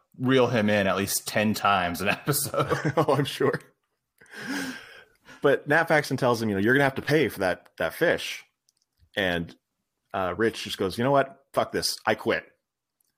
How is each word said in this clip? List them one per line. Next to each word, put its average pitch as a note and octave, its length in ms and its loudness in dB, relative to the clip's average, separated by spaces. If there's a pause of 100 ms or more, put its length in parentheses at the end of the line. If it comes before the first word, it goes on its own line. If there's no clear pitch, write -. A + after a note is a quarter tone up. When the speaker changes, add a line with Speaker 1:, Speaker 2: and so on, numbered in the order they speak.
(180)
Speaker 1:
reel B2+ 300 4
him A2 220 2
in G2+ 180 2
at F#2 80 0
least - 320 -4
ten G#2+ 260 0
times F2+ 460 0
an F#2+ 80 -2
<laughs> - 0 -
episode. C#3+ 880 -2
Speaker 2:
<laughs> - 20 -16
Oh, D#3 200 2
I'm C#3 100 0
sure. - 340 -2 (1800)
But C#3 260 2
Nat D#3 200 2
Faxon C#3+ 300 2
tells A#2+ 240 2
him, A2 80 0
you G2+ 60 0
know, F#2+ 60 2
"You're A2+ 120 4
gonna C#3 100 4
have C3+ 120 0
to - 60 -6
pay D3 280 2
for - 100 -8
that, F#2 280 -2 (100)
that E2 160 -4
fish." - 500 -2 (720)
And, F2 380 -2 (600)
uh, F#2 240 -4
Rich A2 260 -2
just G2+ 140 -10
goes, F#2+ 200 -4
"You A#2 60 -2
know C3+ 80 2
what? C#3 320 0 (100)
Fuck A2+ 180 -2
this. - 340 -4
I A2 100 2
quit." F#2+ 300 -2 (720)